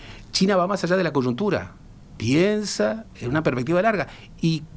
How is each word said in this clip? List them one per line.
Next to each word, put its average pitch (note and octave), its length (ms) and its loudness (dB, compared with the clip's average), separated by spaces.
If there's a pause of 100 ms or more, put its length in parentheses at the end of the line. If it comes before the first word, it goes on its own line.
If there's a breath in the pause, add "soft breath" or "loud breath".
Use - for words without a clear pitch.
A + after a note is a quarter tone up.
(320 loud breath)
China F#3+ 240 4
va F3 100 2
más F#3+ 180 -2
allá F3 120 2
de F#3 80 2
la D#3 80 0
coyuntura, B2+ 600 0 (440)
piensa G#3 880 0 (160)
en A2+ 80 -6
una D3+ 140 0
perspectiva D3+ 400 2
larga. G#3 260 2 (320 loud breath)
¿Y D#3+ 220 2 (140)